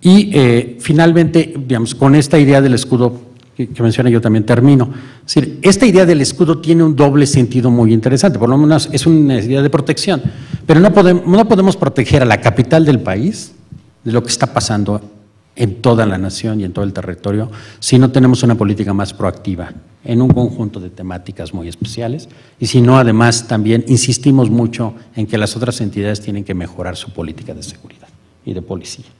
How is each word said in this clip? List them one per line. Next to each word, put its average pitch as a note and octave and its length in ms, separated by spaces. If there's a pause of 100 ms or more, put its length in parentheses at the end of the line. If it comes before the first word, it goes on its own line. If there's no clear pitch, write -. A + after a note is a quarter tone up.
Y, G3+ 320
eh, B2 460
finalmente, E3 760
digamos, B2 380
con C3+ 180
esta D3+ 240
idea C#3 240
del C3+ 120
escudo A#2+ 480 (340)
que, B2 140
que - 120
menciona, A#2 280
yo A2+ 120
también A2 240
termino. B2 460 (340)
Es - 80
decir, - 280
esta G3 240
idea F#3 200
del E3 160
escudo D#3 380
tiene E3 240
un D#3 120
doble C#3+ 300
sentido B2+ 460
muy A#2 220
interesante, B2+ 440
por A#2 120
lo C3 80
menos D3+ 340
es C#3+ 140
una D3 340
idea B2 220
de C#3+ 80
protección, D3 520 (440)
pero D#3 140
no G3 140
podem-, F3+ 320
no G3+ 220
podemos F#3+ 300
proteger C3+ 440
a B2+ 40
la G#2+ 160
capital C3+ 440
del C3 140
país A2 540 (500)
de A#2 80
lo A#2 120
que A#2+ 60
está - 240
pasando G#2 480 (540)
en G#2 260
toda A2+ 240
la G2 120
nación G#2 440
y - 20
en F2+ 80
todo G2+ 140
el G2 80
territorio G2+ 580 (300)
si - 180
no B2+ 120
tenemos B2+ 320
una A#2 120
política G2+ 380
más G2 200
proactiva F2 600 (320)
en A#2+ 160
un B2+ 80
conjunto A#2 500
de F2+ 100
temáticas F2 640
muy F2 140
especiales A#2 640 (320)
y A#2+ 60
si B2+ 120
no, B2 180
además, A#2 520
también A2+ 400
insistimos C3 600
mucho A#2 440 (240)
en G#2+ 100
que A2 100
las G#2+ 200
otras A#2 240
entidades G#2 400
tienen G2+ 240
que G2 80
mejorar F2+ 420
su - 160
política D#2+ 420
de D#2 100
seguridad - 440 (380)
y A2+ 80
de F#2+ 80
policía - 420 (160)